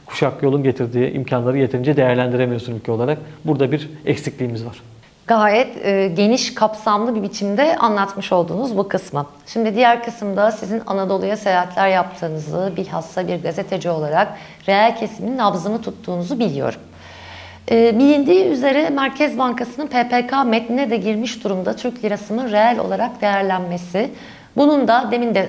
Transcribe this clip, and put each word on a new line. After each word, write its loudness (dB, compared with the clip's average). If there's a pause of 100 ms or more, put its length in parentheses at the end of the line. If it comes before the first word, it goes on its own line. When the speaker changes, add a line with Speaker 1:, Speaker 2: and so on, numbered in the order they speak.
Speaker 1:
kuşak -2
yolun 2
getirdiği 0
imkanları 0
yeterince 2
değerlendiremiyorsun 2
ülke -4
olarak. 0 (260)
Burada 2
bir -4 (160)
eksikliğimiz -4
var. -14 (500)
Speaker 2:
Gayet, 2
e, 2
geniş, 2
kapsamlı 0
bir -2
biçimde 0
anlatmış 0
oldunuz 0
bu 0
kısmı. -4 (200)
Şimdi -2
diğer 4
kısımda 0
sizin -6
Anadolu'ya -2
seyahatler 0
yaptığınızı, -2
bilhassa -6
bir -4
gazeteci -4
olarak 0 (400)
reel 4
kesimin -6
nabzını -2
tuttuğunuzu -6
biliyorum. -2 (920)
E, 4
bilindiği 6
üzere 2
Merkez 0
Bankası'nın -2
P 0
P 2
K 0
metnine 0
de 2
girmiş -4
durumda -2
Türk -6
lirasının -4
reel 4
olarak -2
değerlenmesi. 0 (480)
Bunun 4
da 4
demin 0
de 2